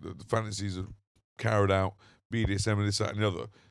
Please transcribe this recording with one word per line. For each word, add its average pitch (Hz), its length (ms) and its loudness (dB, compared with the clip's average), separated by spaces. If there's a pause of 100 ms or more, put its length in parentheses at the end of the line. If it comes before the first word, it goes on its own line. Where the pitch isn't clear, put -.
the, 90 140 -12
the - 100 -16
fantasies 101 540 -4
are 95 80 -8 (520)
carried 104 340 4
out, 95 220 2 (360)
B 113 140 0
D 98 100 0
S 98 140 0
M 104 100 2
and 101 80 2
this, 101 120 0
that, 104 160 -2
and 104 80 -4
the 107 40 2
other. 85 200 -2 (240)